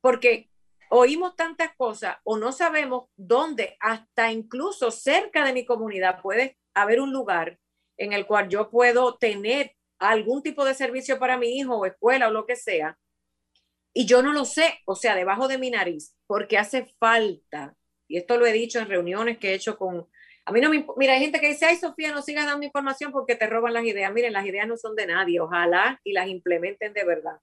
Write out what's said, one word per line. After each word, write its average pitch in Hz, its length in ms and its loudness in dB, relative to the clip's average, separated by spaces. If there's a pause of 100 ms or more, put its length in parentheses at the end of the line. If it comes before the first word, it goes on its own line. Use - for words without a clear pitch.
porque 240 500 2 (400)
oímos 302 460 4
tantas 330 400 -4
cosas 220 480 -4
o 220 140 -2
no 226 140 -2
sabemos 285 640 -2
dónde, 233 640 0
hasta 226 520 -2
incluso 247 580 -4
cerca 320 540 0
de 269 80 2
mi 254 140 -4
comunidad 196 560 -2
puede 226 360 -2 (160)
haber 208 260 4
un 277 120 -4
lugar 180 460 -2 (400)
en 208 140 -6
el 202 140 -2
cual 208 220 2
yo 208 220 -2
puedo 240 460 4
tener 220 560 -2 (260)
algún 220 440 2
tipo 302 220 -2
de 269 100 2
servicio 262 440 -4
para 254 200 0
mi 240 200 -2
hijo 254 180 -2
o 196 100 -2
escuela 233 420 2
o - 20 2
lo 214 160 -4
que 247 100 -4
sea, 165 420 -4 (960)
y 247 120 0
yo 240 160 6
no - 100 2
lo 196 120 0
sé, - 400 0
o 190 100 -4
sea, 214 200 0
debajo 196 340 0
de 269 100 -2
mi 254 120 -2
nariz, 175 440 -4 (120)
porque 208 320 0
hace 214 400 -2
falta, 196 760 0 (320)
y 160 120 -4
esto 180 180 0
lo 240 100 6
he 226 60 4
dicho 233 260 0
en 220 100 -6
reuniones 196 500 -2
que 196 120 -4
he 190 40 0
hecho 214 240 -6
con, 180 280 -6 (380)
a - 80 -6
mí 220 80 4
no 285 80 4
me 311 80 4
imp-, - 220 -4
mira, 262 160 6
hay 262 60 2
gente 294 200 0
que 294 80 2
dice, 294 180 -2
"Ay, 339 100 4
Sofía, 311 360 -6
no 294 100 -6
sigas 294 240 -4
dando 294 200 -4
información 277 440 -4
porque 262 260 -2
te 233 100 -2
roban 226 260 -2
las 233 120 -2
ideas." 196 280 -2
Miren, 233 220 0
las 196 120 -2
ideas 202 220 -4
no 233 80 -6
son 220 180 -10
de 214 120 -4
nadie, 175 340 0
ojalá 175 640 2
y 202 80 -6
las 190 160 -2
implementen 185 640 -4
de 202 120 -4
verdad. 160 380 -4